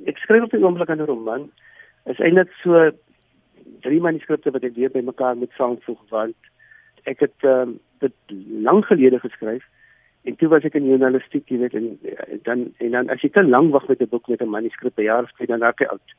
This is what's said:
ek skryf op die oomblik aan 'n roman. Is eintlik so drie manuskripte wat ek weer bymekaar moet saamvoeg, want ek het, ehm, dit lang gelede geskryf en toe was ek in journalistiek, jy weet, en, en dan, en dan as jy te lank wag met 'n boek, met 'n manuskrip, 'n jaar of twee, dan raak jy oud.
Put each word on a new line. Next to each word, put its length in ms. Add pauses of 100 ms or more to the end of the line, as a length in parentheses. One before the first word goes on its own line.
ek 120
skryf 240
op 80
die 140
oomblik 260
aan 100
'n 60
roman. 440 (560)
Is 120
eintlik 320 (120)
so 280 (920)
drie 200
manuskripte 500
wat 140
ek 100
weer 160
bymekaar 460
moet 200
saamvoeg, 440 (100)
want 260 (680)
ek 160
het, 240
ehm, 320 (240)
dit 120 (500)
lang 220
gelede 360
geskryf 420 (600)
en 140
toe 120
was 160
ek 100
in 120
journalistiek, 640
jy 100
weet, 160
en, 120 (400)
en 180
dan, 200 (200)
en 120
dan 160
as 120
jy 80
te 120
lank 280
wag 160
met 140
'n 80
boek, 180
met 140
'n 80
manuskrip, 480
'n 40
jaar 200
of 100
twee, 140
dan 140
raak 200
jy 60
oud. 320